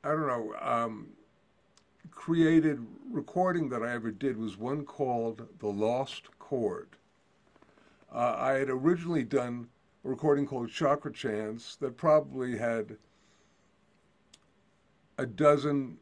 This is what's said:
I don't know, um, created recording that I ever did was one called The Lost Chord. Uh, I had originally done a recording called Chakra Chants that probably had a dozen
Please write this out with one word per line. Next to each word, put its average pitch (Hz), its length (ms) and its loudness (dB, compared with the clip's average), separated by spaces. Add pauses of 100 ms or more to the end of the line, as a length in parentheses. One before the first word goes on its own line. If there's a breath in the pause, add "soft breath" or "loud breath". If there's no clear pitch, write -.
I 131 60 -2
don't 156 180 2
know, 117 340 -2
um, 117 460 -2 (1040)
created 160 720 4 (240)
recording 175 600 0
that 120 120 -4
I 120 120 -2
ever 113 180 -4
did 120 260 -2
was 107 180 -6
one 135 300 -6
called 117 640 -4 (120)
The 107 80 -4
Lost 113 600 -2 (100)
Chord. 107 520 -4 (1200 soft breath)
Uh, 120 240 0
I 127 160 0
had 135 160 0
originally 165 540 0
done 120 440 -2 (380)
a 131 40 -4
recording 143 360 2
called 123 240 -6
Chakra 147 420 0
Chants 110 680 -6
that 123 200 -6
probably 131 600 2
had 113 400 -2 (2250 soft breath)
a 131 80 -2
dozen 143 760 4